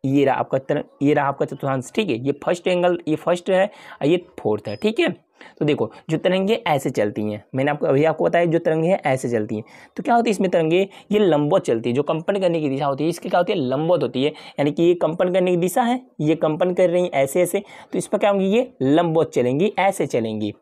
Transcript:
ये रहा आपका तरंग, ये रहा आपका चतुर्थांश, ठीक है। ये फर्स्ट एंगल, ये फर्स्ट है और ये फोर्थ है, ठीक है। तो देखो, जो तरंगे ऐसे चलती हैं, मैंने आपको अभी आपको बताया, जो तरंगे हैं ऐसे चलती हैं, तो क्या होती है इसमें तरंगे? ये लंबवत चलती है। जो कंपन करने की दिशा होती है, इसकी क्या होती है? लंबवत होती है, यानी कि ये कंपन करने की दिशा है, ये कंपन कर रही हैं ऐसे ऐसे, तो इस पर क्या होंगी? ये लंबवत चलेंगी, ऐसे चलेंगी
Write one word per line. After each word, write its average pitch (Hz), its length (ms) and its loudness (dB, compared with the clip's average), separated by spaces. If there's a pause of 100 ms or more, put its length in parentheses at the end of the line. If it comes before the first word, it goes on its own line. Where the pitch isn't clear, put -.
ये 139 220 2
रहा 127 100 2
आपका 123 240 -2
तरंग, 147 240 -4 (180)
ये 143 120 4
रहा 143 140 2
आपका 139 180 -2
चतुर्थांश, 135 500 -6
ठीक 220 140 -2
है। 120 80 0
ये 135 140 -4 (120)
फर्स्ट 175 240 -2
एंगल, 180 300 0 (100)
ये 151 80 0
फर्स्ट 175 340 -4
है 190 160 2
और - 420 -8
ये 175 180 2 (140)
फोर्थ 107 280 -4
है, 104 80 -8
ठीक 220 240 -2
है। 339 100 2 (500)
तो 156 60 0
देखो, 120 240 0 (200)
जो 160 80 0
तरंगे 190 360 0 (140)
ऐसे 147 220 0
चलती 107 340 -2
हैं, 104 200 -6 (120)
मैंने 139 160 0
आपको 151 140 -4
अभी 143 200 2
आपको 160 180 0
बताया, 170 220 2
जो 165 140 2
तरंगे 160 300 0
हैं 190 140 2
ऐसे 135 260 -2
चलती 110 260 -2
हैं, 107 80 -6 (340)
तो 185 60 -8
क्या 240 120 2
होती 233 140 2
है - 20 2
इसमें 185 200 0
तरंगे? 170 300 2 (300)
ये 208 80 2
लंबवत 160 440 4
चलती 117 260 0
है। 120 60 0
जो 139 80 0
कंपन 165 360 -2
करने 170 220 0
की 151 80 -2
दिशा 139 160 -2
होती 139 180 -2
है, 160 60 0
इसकी 170 200 -8
क्या 180 100 2
होती 220 140 0
है? 196 60 -2
लंबवत 147 440 0
होती 123 200 -2
है, 147 80 0 (280)
यानी 147 120 2
कि 165 120 0
ये 175 100 6
कंपन 175 400 0
करने 185 180 2
की 180 60 2
दिशा 175 240 0
है, 240 180 0 (220)
ये 156 140 2
कंपन 170 380 0
कर 180 160 4
रही 180 140 2
हैं 175 100 -2
ऐसे 139 280 0
ऐसे, 196 220 0 (300)
तो - 40 -2
इस 175 100 -4
पर 208 100 -4
क्या 208 120 2
होंगी? 196 160 2
ये 233 260 0 (100)
लंबवत 160 520 2
चलेंगी, 139 460 0
ऐसे 185 280 0
चलेंगी 110 540 -4